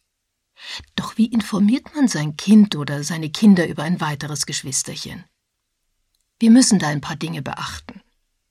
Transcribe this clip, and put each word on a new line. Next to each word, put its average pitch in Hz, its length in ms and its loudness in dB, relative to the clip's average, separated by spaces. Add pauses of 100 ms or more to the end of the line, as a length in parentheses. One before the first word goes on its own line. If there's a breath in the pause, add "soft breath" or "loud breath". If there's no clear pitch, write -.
(960 loud breath)
Doch - 220 -8
wie 220 80 2
informiert 214 720 0
man 285 120 2
sein 151 300 -4
Kind 208 380 6
oder 147 280 -6
seine 160 260 -6
Kinder 180 380 4
über 151 160 -6
ein 170 180 -2
weiteres 147 440 -6
Geschwisterchen? - 800 -10 (1120)
Wir 226 120 6
müssen 240 280 6
da 156 100 -2
ein 147 120 -4
paar 156 140 -10
Dinge 160 260 -8
beachten. - 600 -12 (500)